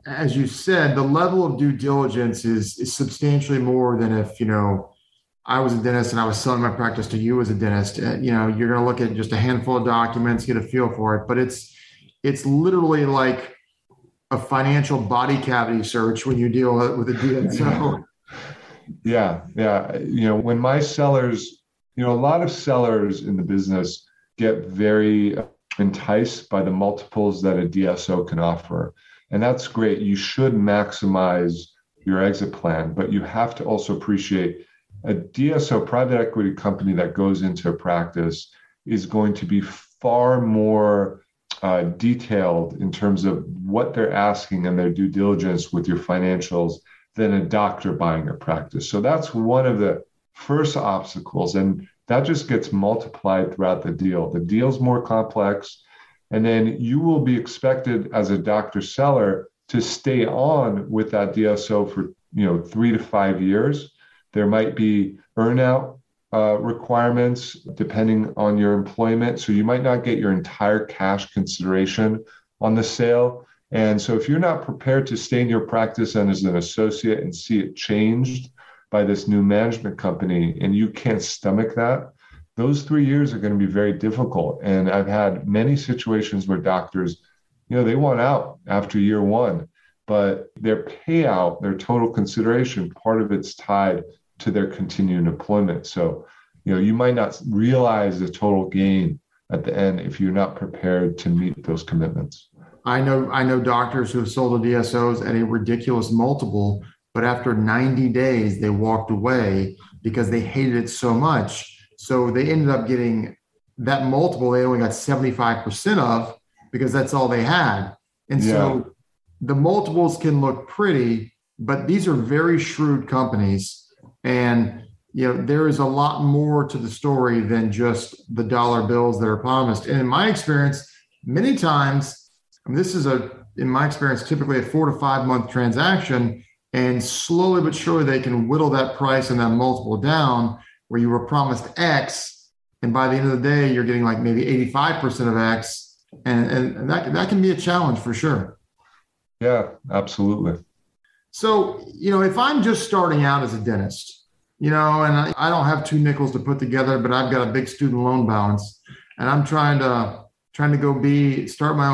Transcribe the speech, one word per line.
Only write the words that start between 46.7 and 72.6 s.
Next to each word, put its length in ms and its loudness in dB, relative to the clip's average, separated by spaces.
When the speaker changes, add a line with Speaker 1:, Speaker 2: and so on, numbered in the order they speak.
Speaker 2:
than 180 0
a 120 2
doctor 480 -2
buying 360 -2
a 40 -8
practice. 560 -6
So 120 -2
that's 320 0
one 320 2
of 140 0
the 240 0
first 440 -2
obstacles. 800 -4
And 320 -2
that 140 2
just 260 -2
gets 240 -2
multiplied 800 -2
throughout 280 0
the 100 -6
deal. 380 -2
The 100 -4
deal's 400 0
more 220 2
complex. 800 -2
And 140 0
then 340 2
you 200 0
will 220 2
be 140 2
expected 760 -2
as 160 0
a 80 2
doctor 440 -2
seller 680 0
to 120 0
stay 440 0
on 640 0
with 220 -2
that 220 0
D 120 2
S 260 0
O 140 2
for, 280 -8
you 120 0
know, 160 2
three 300 0
to 80 0
five 420 0
years. 500 0
There 140 2
might 280 2
be 420 0
earn-out, 600 0
uh, 260 2
requirements 920 0
depending 840 -2
on 200 2
your 160 4
employment. 640 0
So 120 -4
you 120 4
might 180 2
not 220 0
get 160 -2
your 140 2
entire 520 0
cash 480 -4
consideration 920 0